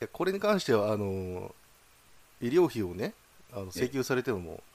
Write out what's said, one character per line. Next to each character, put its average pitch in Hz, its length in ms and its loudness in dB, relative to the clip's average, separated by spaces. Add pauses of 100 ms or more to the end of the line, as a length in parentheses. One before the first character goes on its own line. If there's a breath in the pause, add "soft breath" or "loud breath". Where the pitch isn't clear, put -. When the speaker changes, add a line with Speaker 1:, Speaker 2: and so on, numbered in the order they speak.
Speaker 1:
い - 20 -8
や、 107 40 -4
こ - 180 -4
れ 190 60 2
に 196 80 -2
関 208 200 4
し - 60 -4
て 127 80 4
は、 104 180 4
あ 107 60 2
の、 95 580 -4 (840)
医 117 60 0
療 165 200 6
費 110 160 -2
を 87 100 -4
ね、 120 200 -4 (380)
あ - 60 -14
の、 98 60 -6
Speaker 2:
え - 40 -10
え。 92 180 -4
Speaker 1:
請 123 40 0
求 131 140 -2
さ 135 100 -2
れ 123 100 2
て 131 80 -2
も、 87 300 -6 (140)